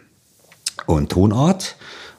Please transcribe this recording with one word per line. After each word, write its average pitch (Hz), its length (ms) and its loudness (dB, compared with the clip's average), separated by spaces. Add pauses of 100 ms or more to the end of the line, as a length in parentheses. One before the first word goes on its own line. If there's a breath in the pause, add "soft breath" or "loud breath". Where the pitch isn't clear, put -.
(880)
und 73 240 0
Tonart. 120 680 2 (420 loud breath)